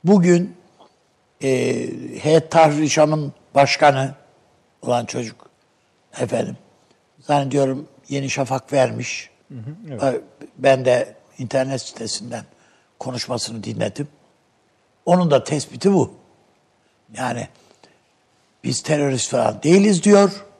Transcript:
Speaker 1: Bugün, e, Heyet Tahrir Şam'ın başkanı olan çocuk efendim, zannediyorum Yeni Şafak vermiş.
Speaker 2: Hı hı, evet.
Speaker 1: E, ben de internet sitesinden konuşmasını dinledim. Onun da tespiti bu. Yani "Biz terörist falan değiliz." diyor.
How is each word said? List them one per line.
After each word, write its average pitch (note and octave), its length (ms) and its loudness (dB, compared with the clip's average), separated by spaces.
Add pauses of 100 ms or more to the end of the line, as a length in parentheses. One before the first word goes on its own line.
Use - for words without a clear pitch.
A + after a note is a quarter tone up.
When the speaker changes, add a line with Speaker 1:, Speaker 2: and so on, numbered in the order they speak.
Speaker 1:
Bugün, F3 540 4 (840)
e, C3+ 60 -2 (720)
Heyet D#3 320 2
Tahrir D#3 380 4
Şam'ın D3+ 440 0 (220)
başkanı C#3 600 4 (680)
olan A#2+ 240 -2
çocuk A2+ 440 -10 (720)
efendim, A#2 380 -4 (640)
zannediyorum C#3 680 -2 (220)
Yeni C#3 200 -6
Şafak C3+ 440 -4
vermiş. B2 560 -2 (180)
Speaker 2:
Hı C#3+ 80 -18
hı, B2 200 -14 (140)
evet. C3+ 140 -6
Speaker 1:
E, B2+ 180 -2 (360)
ben C3 280 2
de B2 300 0 (220)
internet C3 440 -4
sitesinden A#2 640 -12 (560)
konuşmasını A#2 640 -8
dinledim. A2 440 -6 (1000)
Onun F3 260 2
da C3 120 2
tespiti D3+ 500 -2
bu. D3 200 0 (1040)
Yani A#2+ 300 -8 (1160)
"Biz - 200 -4
terörist C#3+ 460 -2
falan A2+ 340 -2
değiliz." F#3+ 400 4
diyor. G3+ 420 4 (140)